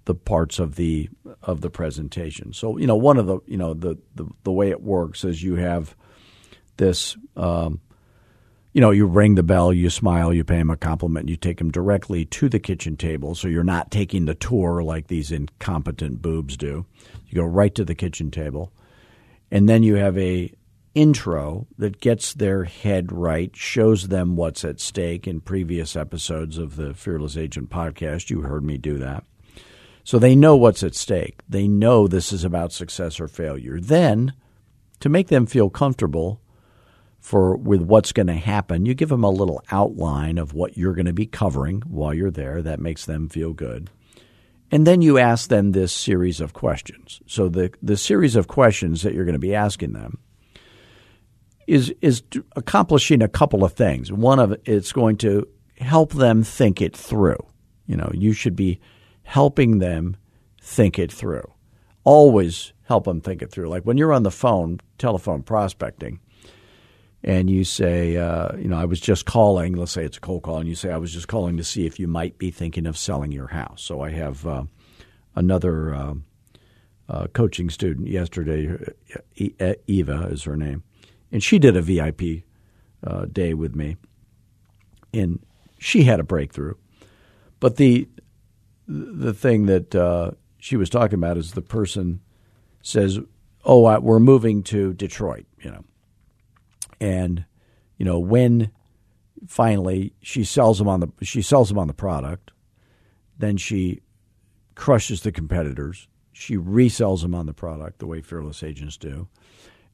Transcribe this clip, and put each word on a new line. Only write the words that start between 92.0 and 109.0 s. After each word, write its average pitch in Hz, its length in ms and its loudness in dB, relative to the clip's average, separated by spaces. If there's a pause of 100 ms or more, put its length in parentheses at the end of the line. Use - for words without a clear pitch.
says, 196 360 0 (460)
"Oh, 127 200 8
I, 110 140 6
we're 113 220 4
moving 113 440 6
to 98 300 -2
Detroit," 90 520 -8 (140)
you - 120 -16
know. - 120 -20 (1160)
And, 90 440 -2 (520)
you - 80 -6
know, 87 140 0
when 117 520 2 (760)
finally 98 760 -2
she 117 220 -4
sells 113 340 4
them 101 100 0
on 92 120 0
the, 85 80 -2 (140)
she 104 200 -6
sells 131 260 4
them 101 100 -2
on 85 100 -2
the 71 60 -6
product, 82 580 -8 (880)
then 104 180 -2
she 92 440 -4 (720)
crushes 107 480 0
the 101 100 -4
competitors. 76 760 -6 (240)
She - 240 -8
resells 98 640 2
them 87 120 -2
on 85 120 -6
the 78 80 -10
product 78 440 -14
the 110 80 -14
way 82 140 -12
Fearless 76 420 -14
agents 76 340 -14
do. 78 320 -14 (640)